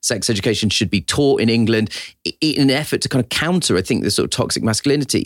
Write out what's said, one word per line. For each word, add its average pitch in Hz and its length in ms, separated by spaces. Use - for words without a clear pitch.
sex 107 280
education 107 400
should 101 220
be 98 100
taught 139 400
in 113 80
England 110 400
i-, 80 140
in 151 200
an 135 80
effort 135 320
to 127 80
kind 127 140
of - 60
counter, 160 460
I 92 60
think, 98 220
the - 80
sort - 140
of - 40
toxic - 320
masculinity. 127 640